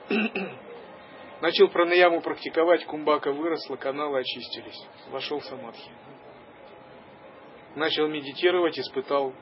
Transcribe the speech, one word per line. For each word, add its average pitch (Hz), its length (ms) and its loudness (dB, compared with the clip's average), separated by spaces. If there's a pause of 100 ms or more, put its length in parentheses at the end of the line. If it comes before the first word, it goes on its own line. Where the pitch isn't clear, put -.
<clears throat> 196 500 -2 (800)
Начал 170 280 6
пранаяму 175 520 6
практиковать, 165 640 2
кумбака 151 460 0
выросла, 147 440 -4
каналы 139 440 -2
очистились. 113 680 -8 (220)
Вошёл 135 300 -6
в - 60 -12
самадхи. 117 460 -14 (1800)
Начал 156 320 0
медитировать, 156 680 2
испытал 135 640 -2